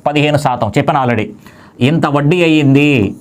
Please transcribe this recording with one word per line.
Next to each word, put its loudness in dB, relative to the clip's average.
పదిహేను 0
శాతం. -4
చెప్పాను -2
already, -2
ఇంత 0
వడ్డీ 0
అయ్యింది, 2